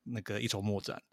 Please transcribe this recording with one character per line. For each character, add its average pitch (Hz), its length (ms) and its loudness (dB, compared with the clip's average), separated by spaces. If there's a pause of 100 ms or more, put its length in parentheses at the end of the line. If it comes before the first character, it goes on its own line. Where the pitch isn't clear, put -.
那 113 200 -4
个 107 180 -2
一 117 80 4
筹 104 120 2
莫 101 200 2
展， - 200 -4 (120)